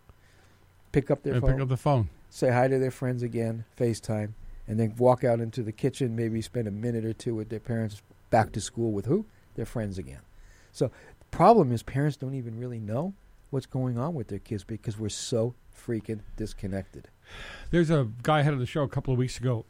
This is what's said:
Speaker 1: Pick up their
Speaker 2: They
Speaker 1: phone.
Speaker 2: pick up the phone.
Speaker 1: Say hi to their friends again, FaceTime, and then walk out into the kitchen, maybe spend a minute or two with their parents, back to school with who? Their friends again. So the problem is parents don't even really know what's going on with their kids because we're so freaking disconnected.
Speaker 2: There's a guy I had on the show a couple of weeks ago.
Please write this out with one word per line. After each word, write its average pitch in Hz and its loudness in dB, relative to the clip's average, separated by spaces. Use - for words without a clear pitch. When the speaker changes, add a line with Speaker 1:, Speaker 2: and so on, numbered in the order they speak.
Speaker 1:
Pick 143 2
up - 0
their 139 -2
Speaker 2:
They 123 4
Speaker 1:
phone. 135 4
Speaker 2:
pick 131 0
up 131 -2
the 131 2
phone. 127 2
Speaker 1:
Say 127 2
hi 123 4
to 135 2
their 131 0
friends 127 -4
again, 113 -4
FaceTime, 107 0
and 110 0
then 113 2
walk 123 6
out 117 4
into 117 -4
the 107 -4
kitchen, 123 -2
maybe 113 0
spend 113 -4
a 101 -4
minute 110 -2
or 110 -2
two 117 -4
with 110 -6
their 110 -6
parents, 113 -4
back 110 4
to 110 -4
school 117 -2
with 101 -2
who? 190 0
Their 117 -4
friends 101 -6
again. 127 -12
So 135 0
the - -20
problem 175 8
is 113 -2
parents 139 0
don't 131 -6
even 117 -8
really 123 -8
know 120 -4
what's 135 -2
going 127 -2
on 147 -2
with 131 -6
their 98 -6
kids 104 -6
because 107 -8
we're 107 -2
so 117 0
freaking 113 -4
disconnected. 98 -6
Speaker 2:
There's 170 4
a 143 4
guy 151 4
I - 4
had 151 4
on 135 0
the 123 0
show 151 -2
a - 0
couple 139 -2
of 123 2
weeks 127 0
ago. 117 -2